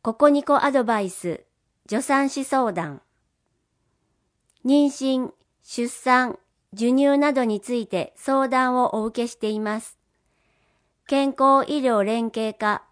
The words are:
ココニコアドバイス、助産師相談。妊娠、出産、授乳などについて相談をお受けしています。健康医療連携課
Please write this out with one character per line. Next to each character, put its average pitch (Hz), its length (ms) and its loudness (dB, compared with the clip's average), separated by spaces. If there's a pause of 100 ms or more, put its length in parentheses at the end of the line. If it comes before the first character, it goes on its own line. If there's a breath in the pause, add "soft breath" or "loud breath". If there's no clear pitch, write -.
コ 226 120 -6
コ 294 160 4
ニ 285 160 2
コ 285 180 2
ア 285 80 0
ド 262 140 2
バ 220 160 0
イ 185 80 -4
ス、 - 340 -8 (460)
助 220 120 -2
産 277 280 0
師 269 160 -6
相 254 260 0
談。 165 300 -8 (1600)
妊 285 220 4
娠、 262 480 -2 (280)
出 240 280 -6
産、 254 500 0 (320)
授 233 240 0
乳 277 220 4
な 285 160 2
ど 254 100 0
に 214 160 -2
つ 240 140 -8
い 233 120 -4
て - 300 -6
相 269 320 -2
談 254 300 0
を 247 180 0
お 220 100 -2
受 233 180 -4
け 240 40 -4
し - 80 -12
て 214 140 -4
い 214 100 -4
ま 214 220 -4
す。 - 180 -20 (1040)
健 277 320 0
康 269 320 4
医 302 120 -2
療 226 220 2
連 226 300 -2
携 220 200 -4
課 208 380 -4